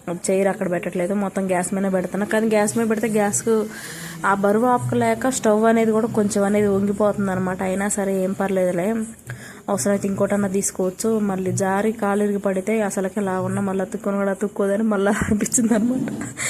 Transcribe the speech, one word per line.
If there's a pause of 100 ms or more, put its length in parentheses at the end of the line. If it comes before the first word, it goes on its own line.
(320)
చైర్
అక్కడ
పెట్టట్లేదు,
మొత్తం
గ్యాస్
మీదనే
పెడుతున్నా.
కానీ
గ్యాస్
మీద
పెడితే
గ్యాస్కు (600)
ఆ
బరువు
ఆపకలేక
స్టవ్
అనేది
కూడా
కొంచెం
అనేది
వంగిపోతుంది
అనమాట.
అయినా
సరే
ఏం
పర్లేదులే, (760)
అవసరమైతే
ఇంకోటన్నా
తీసుకోవచ్చు.
మళ్ళీ
జారి
కాలు
ఇరిగి
పడితే
అసలుకి
ఇలా
ఉన్న
మళ్ళీ
అతుక్కొని
కూడా
అతుక్కోదని
మళ్ళీ
అనిపించింది
అనమాట. (260)